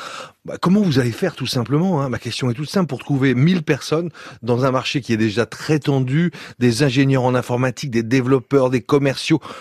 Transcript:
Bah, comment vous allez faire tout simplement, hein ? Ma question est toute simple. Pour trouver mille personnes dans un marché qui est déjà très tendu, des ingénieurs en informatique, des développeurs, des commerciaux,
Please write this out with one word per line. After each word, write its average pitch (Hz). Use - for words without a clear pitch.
Bah, -
comment 196
vous 160
allez 123
faire 156
tout 139
simplement, 143
hein ? 139
Ma 113
question 123
est 113
toute 143
simple. 185
Pour 131
trouver 135
mille 160
personnes 156
dans 120
un 131
marché 131
qui 117
est 110
déjà 110
très -
tendu, 139
des 120
ingénieurs 135
en 127
informatique, 123
des 113
développeurs, 127
des 131
commerciaux, 143